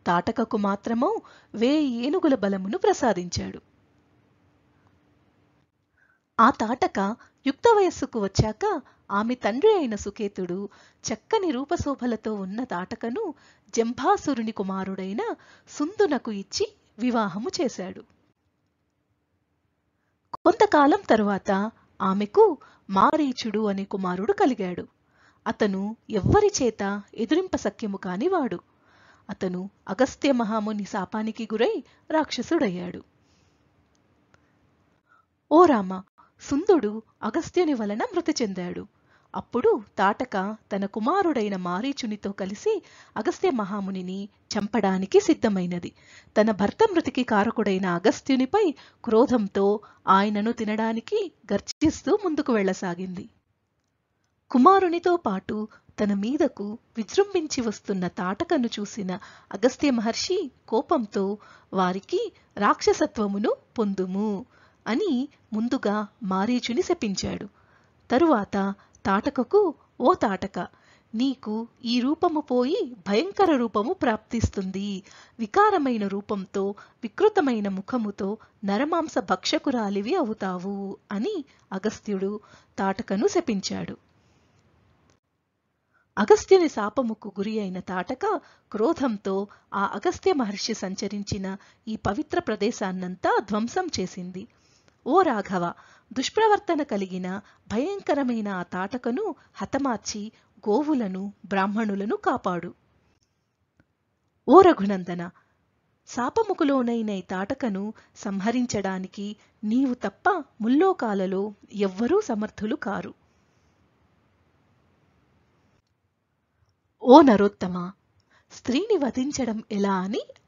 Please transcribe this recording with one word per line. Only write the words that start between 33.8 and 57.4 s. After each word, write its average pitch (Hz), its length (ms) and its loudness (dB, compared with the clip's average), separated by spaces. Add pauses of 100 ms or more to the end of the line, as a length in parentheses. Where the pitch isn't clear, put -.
ఓ 330 120 10
రామ, 190 380 2 (380)
సుందుడు 269 600 2 (200)
అగస్త్యుని 311 520 0
వలన 214 280 -4
మృతి 359 400 -2
చెందాడు. 185 440 -6 (480)
అప్పుడు 247 480 0 (160)
తాటక 208 580 0 (160)
తన 196 140 -4
కుమారుడైన 247 720 0
మారీచునితో 202 760 -6
కలిసి 214 500 -4 (340)
అగస్త్య 349 340 -2
మహామునిని 196 800 -6 (300)
చంపడానికి 196 600 2
సిద్ధమైనది. 185 720 -2 (480)
తన 214 100 4
భర్త 202 420 2
మృతికి 302 300 0
కారకుడైన 202 640 0
అగస్త్యునిపై 262 880 2 (300)
క్రోధంతో 220 760 2 (280)
ఆయనను 208 440 2
తినడానికి 226 800 -4 (200)
గర్జిస్తూ - 720 0
ముందుకు 294 280 0
వెళ్ళసాగింది. 190 760 -2 (1200)
కుమారునితో 349 680 4
పాటు 214 520 -4 (320)
తన 208 140 2
మీదకు 214 640 -2 (180)
విజృంభించి 359 640 -2